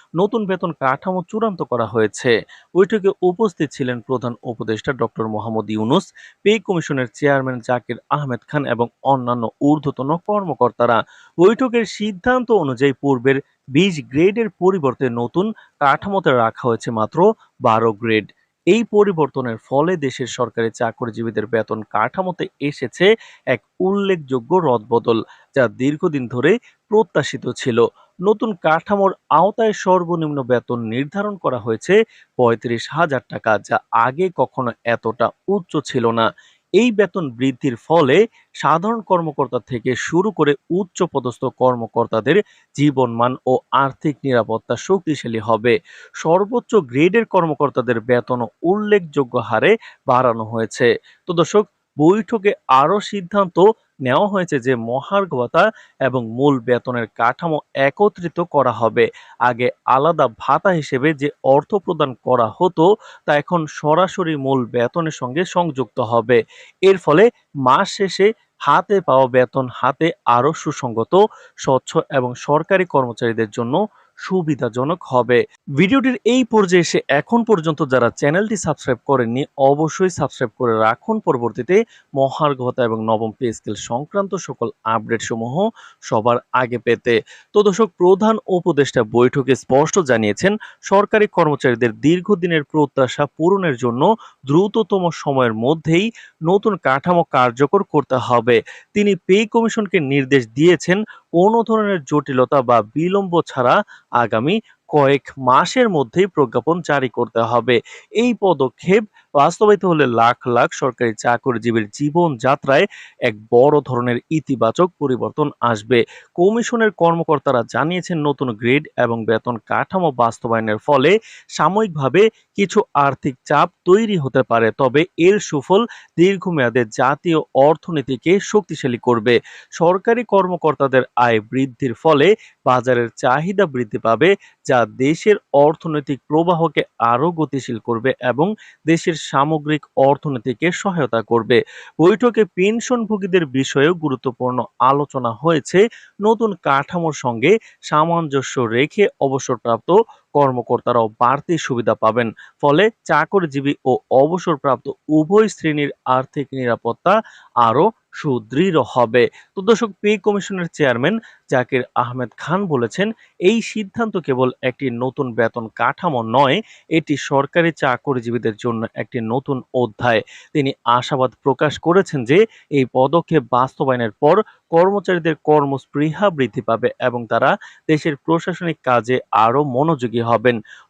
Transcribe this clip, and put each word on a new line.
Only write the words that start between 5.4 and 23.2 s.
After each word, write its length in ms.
ইউনুস, 360
পে 200
কমিশনের 540
চেয়ারম্যান 520
জাকির 320
আহমেদ 380
খান 200
এবং 200
অন্যান্য 400
ঊর্ধ্বতন 480
কর্মকর্তারা। 720
বৈঠকের 540
সিদ্ধান্ত 580
অনুযায়ী 360
পূর্বের 380
বিশ 260
গ্রেডের 400
পরিবর্তে 520
নতুন 340
কাঠামোতে 540
রাখা 320
হয়েছে 260
মাত্র 280
বারো 340
গ্রেড। 340
এই 240
পরিবর্তনের 720
ফলে 340
দেশের 340
সরকারি 400
চাকরিজীবীদের 760
বেতন 320
কাঠামোতে 540
এসেছে 440